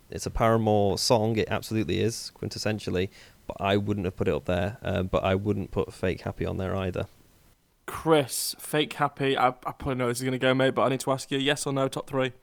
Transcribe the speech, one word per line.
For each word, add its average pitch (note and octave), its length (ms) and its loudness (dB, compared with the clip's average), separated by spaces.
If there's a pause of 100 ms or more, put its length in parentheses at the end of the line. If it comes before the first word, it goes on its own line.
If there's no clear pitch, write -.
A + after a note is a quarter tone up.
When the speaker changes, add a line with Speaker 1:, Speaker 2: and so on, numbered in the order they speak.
Speaker 1:
it's - 160 -8
a - 40 -2
Paramore A2 680 4
song, A2+ 400 2
it G2+ 120 2
absolutely G#2 520 -2
is, A2+ 380 -4
quintessentially, G2+ 680 -2 (400)
but - 120 -8
I G2 180 2
wouldn't G2+ 280 0
have F#2 120 -4
put G2+ 100 0
it F2 60 2
up C#2+ 120 -2
there, F2+ 380 -2
uh, F#2 200 0
but F#2 200 0
I F#2+ 120 2
wouldn't G2+ 360 -2
put - 220 -2
Fake - 280 -2
Happy G2 240 -6
on F2+ 120 -4
there F#2 180 -4
either. F#2+ 320 -4 (800)
Speaker 2:
Chris, - 720 0
Fake - 340 -2
Happy, C#3 440 0
I, B2 120 4
I - 20 2
probably C#3 440 -6
know B2 140 0
this A#2+ 100 -2
is C3 60 -6
gonna B2+ 120 0
go, C3 160 4
mate, C3 220 4
but A#2+ 60 4
I A#2 80 4
need C3 120 0
to C#3 100 0
ask C3 200 -2
you: C#3 60 -2
yes C#3 280 0
or C#3+ 60 -2
no, C3+ 160 0
top - 200 -6
three? C3 360 -2